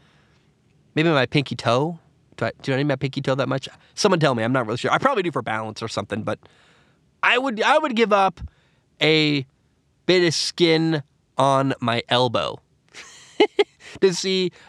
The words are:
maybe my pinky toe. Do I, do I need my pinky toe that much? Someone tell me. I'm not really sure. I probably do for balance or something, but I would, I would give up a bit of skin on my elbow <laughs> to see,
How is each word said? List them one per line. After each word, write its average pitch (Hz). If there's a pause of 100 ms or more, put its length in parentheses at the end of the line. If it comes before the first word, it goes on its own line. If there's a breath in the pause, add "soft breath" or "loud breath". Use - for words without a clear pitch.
(960 soft breath)
maybe 160
my 139
pinky 127
toe. 143 (380)
Do -
I, 117
do 135
I -
need 139
my 143
pinky 135
toe 135
that 131
much? 135 (280 soft breath)
Someone 185
tell 147
me. 113
I'm 117
not 131
really 110
sure. -
I 156
probably 262
do 170
for 131
balance 110
or 113
something, 104
but - (840 soft breath)
I 214
would, 254
I 247
would 302
give 220
up 190 (580 soft breath)
a 151 (580)
bit 180
of 165
skin 160 (360)
on 135
my 117
elbow 113 (880 loud breath)
<laughs> -
to 190
see, 185 (180 loud breath)